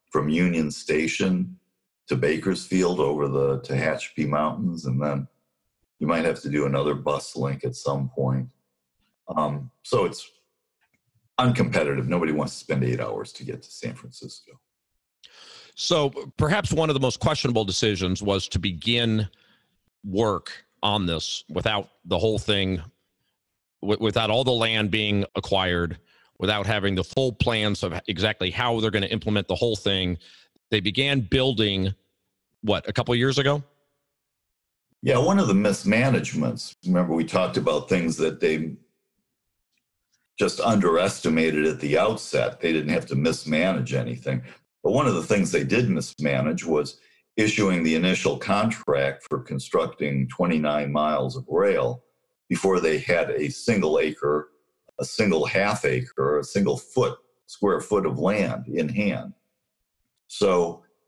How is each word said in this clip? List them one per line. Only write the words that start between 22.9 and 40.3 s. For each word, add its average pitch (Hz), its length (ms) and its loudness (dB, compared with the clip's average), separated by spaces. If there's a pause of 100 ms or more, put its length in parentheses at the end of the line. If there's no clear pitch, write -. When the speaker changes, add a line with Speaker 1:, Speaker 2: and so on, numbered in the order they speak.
Speaker 2:
w-, 101 180 0
without 110 300 0
all 120 160 2
the 127 80 2
land 113 380 2
being 104 340 2 (120)
acquired, 87 640 0 (400)
without 101 280 0
having 98 300 0
the 95 80 0
full 131 280 0
plans 107 520 0
of 85 100 -2 (140)
exactly 92 420 0
how 117 300 0
they're 110 100 0
gonna 98 160 0
implement 104 400 -2
the 92 80 -2
whole 113 220 0
thing. 95 420 -2 (520)
They 107 100 2
began 135 400 0
building, 104 720 0 (680)
what, 101 260 0
a 107 40 -4
couple 120 220 0
years 127 240 2
ago? 143 240 2 (1400)
Speaker 1:
Yeah, 104 160 4
one 185 200 6
of 196 80 4
the 98 80 4
mismanagements, 104 1200 2 (100)
remember 87 300 2
we 82 100 0
talked 90 320 0
about 76 320 0
things 85 280 0
that 80 240 -2
they 80 340 0 (1600)